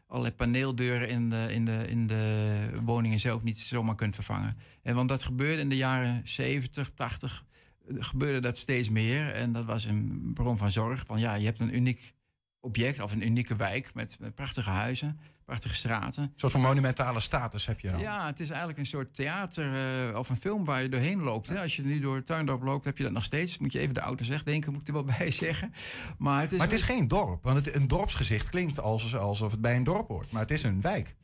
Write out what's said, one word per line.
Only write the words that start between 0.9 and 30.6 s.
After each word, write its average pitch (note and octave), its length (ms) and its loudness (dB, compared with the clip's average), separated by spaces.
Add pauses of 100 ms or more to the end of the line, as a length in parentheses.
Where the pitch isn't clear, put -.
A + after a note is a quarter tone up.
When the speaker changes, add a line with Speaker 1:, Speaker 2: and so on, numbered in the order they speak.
Speaker 1:
in A#2 200 2
de, A2+ 220 0
in A2+ 140 2
de, A2+ 220 0
in A2+ 200 2
de G#2+ 640 2 (140)
woningen A#2 360 4
zelf A2+ 240 0
niet A2+ 160 -2
zomaar A2+ 360 0
kunt G#2 200 0
vervangen. G#2 420 -2 (240)
En A#2+ 140 0
want B2+ 140 2
dat C3 140 0
gebeurde C#3+ 380 0
in C#3 80 0
de C3+ 80 2
jaren B2+ 460 2
zeventig, C3+ 720 -2
tachtig, - 500 -6 (420)
eh, C#3 120 -6
gebeurde C3+ 400 0
dat B2 180 0
steeds B2 320 0
meer. A2+ 440 2
En A#2+ 180 0
dat A#2 140 -2
was A2 200 -2
een G#2+ 480 0
bron A#2+ 240 2
van G2+ 140 2
zorg. A2+ 340 0
Van A2 140 -2
ja, A2+ 140 2
je G#2 120 0
hebt A2 140 0
een A#2 160 0
uniek B2 380 2 (460)
object B2 400 0
of G2+ 120 -4
een G#2+ 140 0
unieke A#2+ 300 2
wijk G#2 380 -2
met, A2+ 260 -8
met A2 160 -10
prachtige - 340 -4
huizen, B2 500 -2 (260)
prachtige A#2 300 -6
straten. A#2 480 -2
Speaker 2:
Een C#3 120 -4
soort C3+ 160 0
van C3+ 100 4
monumentale C3 580 2
status A2+ 460 -2
heb A2 140 -2
je G2 120 -4
dan. F2 80 -2
Speaker 1:
Ja, G#3 260 -4
het C#3+ 140 -6
is D#3+ 100 -6
eigenlijk D#3 300 -6
een C#3+ 60 -4
soort C3+ 300 -6
theater, D#3 580 -2 (360)
eh, G#2 80 -4
of B2+ 120 -4
een B2 80 0
film G3+ 280 0
waar C3+ 160 0
je C3 80 0
doorheen D3 320 2
loopt, A2+ 280 -2
hè. F#3+ 120 -2
Als E3+ 140 -2
je C#3 80 -2
nu C#3+ 160 2
door C3+ 240 0
Tuindorp C#3 400 0
loopt, C3+ 220 0
heb C#3 120 -2
je C3+ 60 -2
dat A#2+ 80 0
nog G2+ 120 0
steeds. E3+ 340 -2
Moet C#3 140 -2
je B2+ 80 -2
even C#3 140 0
de A#2 60 -2
auto's B2 280 -2
wegdenken, D3 440 0
moet C#3+ 100 -6
ik - 60 -10
er D3 60 -2
wel D3 100 0
<laughs> C3+ 140 0
bij F3 140 0
zeggen. E3 420 -2 (440)
Maar C#3+ 240 4
het D3+ 100 0
is F#3 60 2
Speaker 2:
Maar F3 100 4
het G#3 120 2
is - 80 2
Speaker 1:
wel B3+ 100 2
Speaker 2:
geen E3+ 100 4
dorp, G#2+ 360 0
want C#3 220 4
het, C#3+ 100 -4
een C#3 120 4
dorpsgezicht A#2 640 2
klinkt F3 300 0
als, A2 360 0
alsof G2+ 360 0
het A2 100 0
bij A#2+ 140 4
een B2 80 4
dorp F#3 240 2
hoort. F2 240 -6
Maar A2+ 100 0
het A2 100 -2
is D3+ 120 0